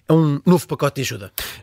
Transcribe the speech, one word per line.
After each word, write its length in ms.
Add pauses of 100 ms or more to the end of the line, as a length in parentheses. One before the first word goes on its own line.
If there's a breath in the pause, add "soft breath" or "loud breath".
É 60
um 340
novo 220
pacote 280
de 60
ajuda. 300 (320 loud breath)